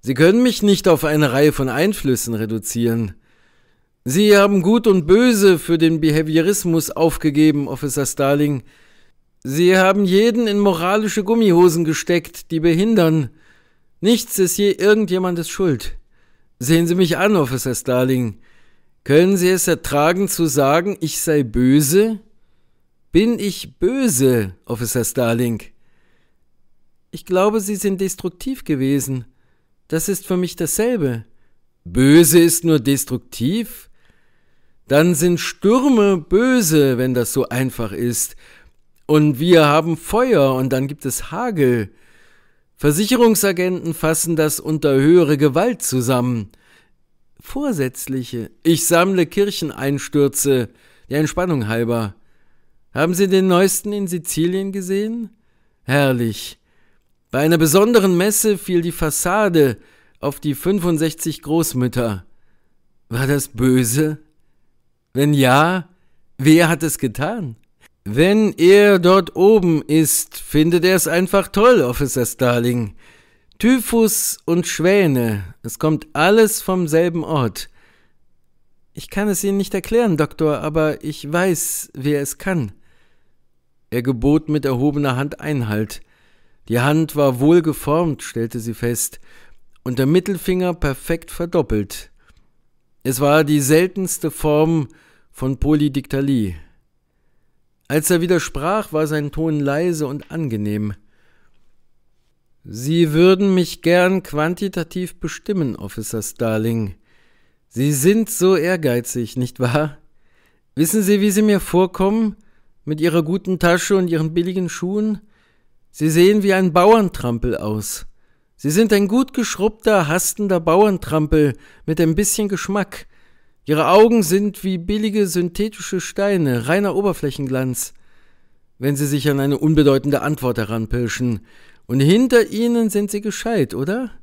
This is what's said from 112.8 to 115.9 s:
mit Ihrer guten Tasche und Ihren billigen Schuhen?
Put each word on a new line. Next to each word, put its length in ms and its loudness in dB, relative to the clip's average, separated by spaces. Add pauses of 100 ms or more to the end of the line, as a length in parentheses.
mit 160 -6
Ihrer 240 0
guten 340 -2
Tasche 380 0
und 120 0
Ihren 240 -2
billigen 360 -4
Schuhen? 520 -4 (720)